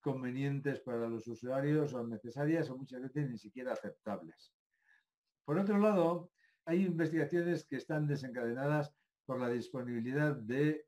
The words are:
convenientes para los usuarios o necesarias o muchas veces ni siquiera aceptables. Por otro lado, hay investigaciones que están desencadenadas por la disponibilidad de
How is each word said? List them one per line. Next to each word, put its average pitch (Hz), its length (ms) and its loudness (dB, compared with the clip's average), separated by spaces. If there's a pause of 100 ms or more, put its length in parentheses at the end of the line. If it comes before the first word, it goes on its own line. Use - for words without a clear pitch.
convenientes 135 800 -2
para 117 280 -2
los 113 200 -4
usuarios 135 640 0
o 117 140 -4
necesarias 139 640 -2
o 127 80 -8
muchas 127 240 -10
veces 135 280 -2
ni 113 80 -6
siquiera 123 340 -6
aceptables. 98 800 -8 (920)
Por 156 140 2
otro 202 200 4
lado, 175 520 4 (340)
hay 180 220 4
investigaciones 165 800 0
que 135 100 -6
están 151 300 -2
desencadenadas 131 880 -2 (320)
por 127 140 -2
la 123 80 0
disponibilidad 123 840 0
de 135 540 0